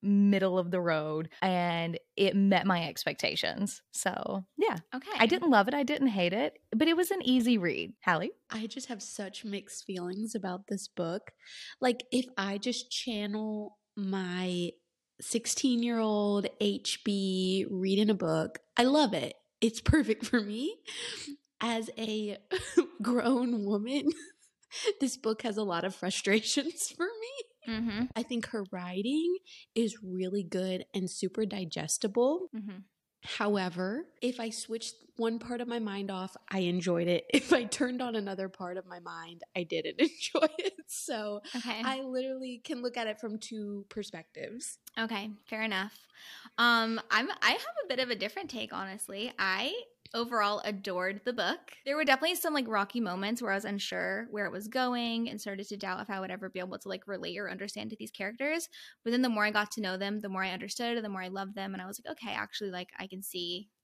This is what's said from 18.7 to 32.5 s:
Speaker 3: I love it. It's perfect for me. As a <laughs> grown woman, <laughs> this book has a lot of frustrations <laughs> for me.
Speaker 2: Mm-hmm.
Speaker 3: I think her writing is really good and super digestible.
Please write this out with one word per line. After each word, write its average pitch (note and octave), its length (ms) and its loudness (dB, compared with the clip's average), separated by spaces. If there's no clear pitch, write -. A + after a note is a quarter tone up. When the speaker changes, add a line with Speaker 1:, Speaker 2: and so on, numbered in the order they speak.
Speaker 3:
I A#3+ 80 6
love C4+ 300 6
it. C3+ 200 -2
It's A3+ 220 2
perfect C4 420 4
for A#3 160 2
me. A3+ 340 -4
As A3+ 380 -2
a G#3+ 400 -4
<laughs> - 320 4
grown A#3+ 640 4
woman, A#3+ 420 2
<laughs> - 480 -2
this C4 160 0
book A3 240 -2
has G#3+ 160 0
a G#3+ 40 0
lot F3 220 0
of F#3+ 100 -2
frustrations G#3+ 920 2
<laughs> - 80 -12
for E4+ 80 0
me. A4+ 680 -8
Speaker 2:
Mm-hmm. A3 300 0
Speaker 3:
I A3+ 60 -2
think A#3 260 -2
her G#3 240 -4
writing G#3+ 640 0
is A3 280 0
really F#3 400 -2
good F#3 520 -2
and F#3 160 -2
super G3 340 -2
digestible. G#3 1120 0